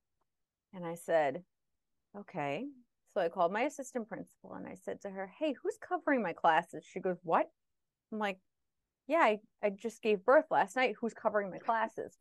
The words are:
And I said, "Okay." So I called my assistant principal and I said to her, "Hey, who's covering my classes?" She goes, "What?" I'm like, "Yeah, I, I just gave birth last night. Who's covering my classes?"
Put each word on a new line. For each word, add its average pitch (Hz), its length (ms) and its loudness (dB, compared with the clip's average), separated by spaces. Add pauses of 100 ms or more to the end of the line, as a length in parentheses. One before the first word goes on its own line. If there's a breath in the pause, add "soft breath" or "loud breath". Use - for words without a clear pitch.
(720)
And 180 120 -10
I 170 100 -6
said, 165 480 0 (760)
"Okay." 180 500 -6 (460)
So 208 80 0
I 170 80 2
called 170 220 0
my 214 120 -2
assistant 262 440 -6
principal 185 460 -14
and 185 140 -10
I - 80 -12
said 190 260 -10
to 202 80 -12
her, 190 180 -8
"Hey, 285 260 -4
who's - 240 -8
covering 320 440 -2
my 170 120 -2
classes?" 160 520 2
She - 140 -12
goes, 180 240 -2
"What?" 175 260 2 (640)
I'm 214 80 -6
like, 196 200 -2 (680)
"Yeah, 302 120 2
I, 220 200 4 (240)
I 208 80 2
just 214 300 -8
gave 214 240 2
birth 302 260 8
last 175 240 2
night. 254 240 2
Who's 226 140 -2
covering 202 360 0
my 175 100 -8
classes?" - 600 -2